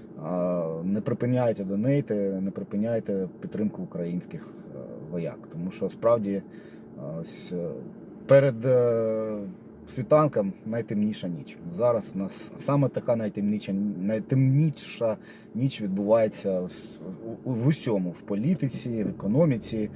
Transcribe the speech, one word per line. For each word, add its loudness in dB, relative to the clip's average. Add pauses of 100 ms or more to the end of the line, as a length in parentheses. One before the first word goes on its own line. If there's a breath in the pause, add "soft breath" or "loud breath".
(240 loud breath)
А, 0
не 0
припиняйте 2
донейти, 0
не -2
припиняйте -2 (120)
підтримку -4
українських, -6
е, -16 (320)
вояк. -6 (120)
Тому -6
що -4
справді, 2
е, -2 (800 loud breath)
ось, -12
е, -4 (580)
перед, 6
е, 4 (500)
світанком 4 (120)
найтемніша -2
ніч. -8 (160)
Зараз 2
у -4
нас -6
саме 4
така 0
найтемніша, -2 (280)
найтемніша 2 (380 loud breath)
ніч 0
відбувається 2
в, -6 (720)
у, -2
в 2
усьому: 2
в -10
політиці, 0
в 0
економіці, 2